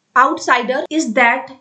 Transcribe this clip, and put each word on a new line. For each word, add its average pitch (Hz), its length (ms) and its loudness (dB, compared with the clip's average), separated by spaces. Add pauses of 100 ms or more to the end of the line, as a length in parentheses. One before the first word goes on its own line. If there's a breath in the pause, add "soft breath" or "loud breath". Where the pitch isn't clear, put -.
(180)
Outsider 254 600 0 (140)
is 311 120 0 (100)
that, 254 340 0 (120)